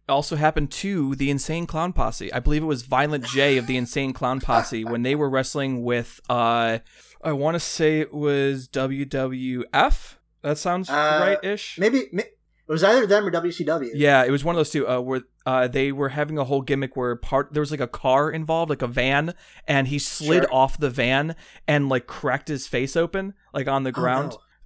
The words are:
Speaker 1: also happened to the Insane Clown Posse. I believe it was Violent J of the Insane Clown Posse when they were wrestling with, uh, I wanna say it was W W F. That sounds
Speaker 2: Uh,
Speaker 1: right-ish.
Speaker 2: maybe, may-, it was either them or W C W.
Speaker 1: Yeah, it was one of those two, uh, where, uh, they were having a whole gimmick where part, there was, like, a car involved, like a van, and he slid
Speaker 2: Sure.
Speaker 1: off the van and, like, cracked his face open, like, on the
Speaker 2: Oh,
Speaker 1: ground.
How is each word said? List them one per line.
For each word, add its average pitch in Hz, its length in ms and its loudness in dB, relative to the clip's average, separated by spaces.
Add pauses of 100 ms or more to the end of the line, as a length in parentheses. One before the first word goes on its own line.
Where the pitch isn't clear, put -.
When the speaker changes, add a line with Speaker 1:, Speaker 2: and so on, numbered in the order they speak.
Speaker 1:
also 147 300 0
happened 151 340 2
to 165 440 -2
the 139 140 -2
Insane 160 380 -2
Clown 165 240 -4
Posse. 110 400 -2
I 127 80 -4
believe 151 240 2
it 160 40 -2
was 139 160 -2
Violent 135 420 0
J 135 320 2
of 117 100 -2
the 127 100 0
Insane 131 360 -2
Clown 131 260 -2
Posse 117 460 0
when 117 180 -2
they 135 120 2
were 147 140 0
wrestling 131 540 -2
with, 120 460 -4
uh, 117 500 2 (440)
I 160 80 -2
wanna 151 280 0
say 156 420 2
it 143 120 -6
was 139 540 0
W 135 380 -2
W 131 580 -4 (100)
F. - 460 2 (240)
That 151 160 -2
sounds 180 320 -2
Speaker 2:
Uh, 151 500 2
Speaker 1:
right-ish. 202 380 -6
Speaker 2:
maybe, 233 320 2
may-, 180 100 -4
it - 100 -8 (400)
was 160 120 0
either 220 240 6
them 202 180 4
or 175 60 -2
W 170 200 -2
C 170 120 -6
W. 143 320 -2
Speaker 1:
Yeah, 143 280 6
it 123 60 0
was 139 140 2
one 170 100 0
of 170 60 0
those 151 100 0
two, 135 180 -2
uh, 127 120 0
where, 127 220 -4 (260)
uh, 127 200 2
they 139 240 0
were 139 180 -2
having 151 280 -4
a 139 60 0
whole 135 180 0
gimmick 135 340 -2
where 123 200 -2
part, 139 360 -2
there 151 100 -2
was, 147 100 -4
like, 143 80 -4
a 123 80 -2
car 139 420 2
involved, 160 400 -2
like 135 140 -2
a 123 40 0
van, 135 460 0 (340)
and 139 200 2
he 143 100 -2
slid 151 460 2
Speaker 2:
Sure. 131 100 0
Speaker 1:
off 131 240 4
the 143 140 0
van 135 440 0 (320)
and, 143 220 2
like, 127 160 0
cracked - 420 -4
his 143 200 -6
face 131 280 -2
open, 190 380 -2 (220)
like, 135 120 -4
on 135 180 0
the 131 40 -2
Speaker 2:
Oh, 127 40 -4
Speaker 1:
ground. 131 400 -2 (320)